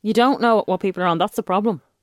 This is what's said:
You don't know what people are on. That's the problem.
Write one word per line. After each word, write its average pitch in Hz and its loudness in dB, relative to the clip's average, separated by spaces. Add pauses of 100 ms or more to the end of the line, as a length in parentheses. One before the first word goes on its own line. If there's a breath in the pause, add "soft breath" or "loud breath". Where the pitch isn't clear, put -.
You 214 -4
don't 247 2
know 226 2
what 185 -2
people 185 -4
are 185 0
on. 170 0
That's 190 -2
the 226 -4
problem. 196 -2 (220)